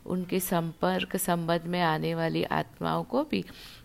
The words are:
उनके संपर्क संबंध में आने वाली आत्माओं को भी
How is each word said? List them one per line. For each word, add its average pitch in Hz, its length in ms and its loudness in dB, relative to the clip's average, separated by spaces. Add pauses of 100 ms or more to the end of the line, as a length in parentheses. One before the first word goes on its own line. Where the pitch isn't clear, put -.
उनके 180 340 -2
संपर्क 180 760 0
संबंध 170 460 2
में 180 180 -2
आने 160 340 2
वाली 165 300 0
आत्माओं 165 600 -2
को 262 200 0
भी 202 200 -2 (400)